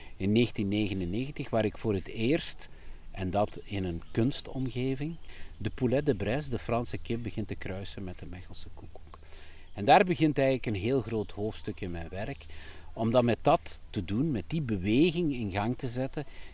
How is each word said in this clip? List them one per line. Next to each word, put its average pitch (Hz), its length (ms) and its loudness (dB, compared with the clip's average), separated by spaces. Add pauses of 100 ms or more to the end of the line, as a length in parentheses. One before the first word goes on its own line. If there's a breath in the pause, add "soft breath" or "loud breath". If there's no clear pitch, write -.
(160 loud breath)
in 98 160 2
negentien 110 360 4
negenennegentig, 104 840 -2
waar 110 140 4
ik 101 140 0
voor 107 160 2
het 95 140 -2
eerst 123 600 0 (480 loud breath)
en 92 140 -2
dat 101 340 2
in 98 200 -2
een 85 260 -2
kunstomgeving. 131 1040 -2 (400 loud breath)
De 104 140 -2
poulet 131 360 2
de 135 80 4
Bresse, 135 360 0
de 117 80 0
Franse 117 400 -2
kip, 117 240 -4
begint 107 260 -4
te 107 60 -4
kruisen 98 500 -6
met 90 140 -8
de 82 80 -10
Mechelse - 480 -8
koekoek. - 440 -12 (560 loud breath)
En 101 100 -4
daar 165 200 10
begint 156 340 4
eigenlijk 135 280 4
een 101 160 0
heel 127 180 4
groot 113 300 -2
hoofdstuk 104 500 -4
in 95 100 -4
mijn 85 180 -6
werk. 107 380 -6 (460 loud breath)
Om 113 180 0
dat 123 120 8
met 117 200 4
dat - 380 2 (100)
te 101 140 -2
doen, 117 260 2
met 104 160 0
die 156 160 0
beweging 135 720 4
in 110 160 -2
gang 104 280 0
te 131 100 -4
zetten, 131 360 -2 (300 loud breath)